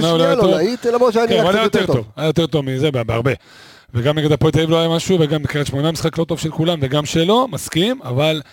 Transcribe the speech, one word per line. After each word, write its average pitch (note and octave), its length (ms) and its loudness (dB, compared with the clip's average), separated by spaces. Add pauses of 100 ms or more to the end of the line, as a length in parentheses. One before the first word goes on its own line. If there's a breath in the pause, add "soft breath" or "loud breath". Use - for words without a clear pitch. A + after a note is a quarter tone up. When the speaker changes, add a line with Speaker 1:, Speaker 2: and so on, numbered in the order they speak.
Speaker 1:
שמונה E3 100 2
אולי E3 120 2
Speaker 2:
שנייה E3 120 4
Speaker 1:
יותר G#3 120 2
Speaker 2:
לא, E3 100 4
ראית? A3 300 -2
למרות A#3+ 260 2
שהיה A3+ 160 2
Speaker 1:
כן, A3+ 40 0
Speaker 2:
נראה G3 120 2
Speaker 1:
אבל F3 60 2
Speaker 2:
קצת G3+ 60 2
Speaker 1:
היה A3 80 2
Speaker 2:
יותר A3 160 0
Speaker 1:
יותר E3 120 0
Speaker 2:
טוב. B2+ 40 2
Speaker 1:
טוב, A2 100 -4 (100)
היה D3 100 -4
יותר D#3+ 200 0
טוב C#3+ 180 -2
מזה, C3 260 -2
בה-, B2 140 -2
בהרבה. A#2 280 0 (640 loud breath)
וגם C#3 240 0
נגד D3+ 140 2
הפועל D#3 200 2
תל D#3 60 2
אביב D#3+ 120 2
לא E3 100 4
היה E3 80 2
משהו, E3+ 320 0
וגם D3+ 220 0
בקריית C#3+ 240 -4
שמונה D3 260 -2
משחק D#3 260 -4
לא E3 60 0
טוב D#3 140 -6
של D#3 120 -6
כולם, D#3+ 320 -2
וגם C#3+ 240 -2
שלו, G#3 420 2
מסכים, G#3 540 -4
אבל D3 400 -2 (100)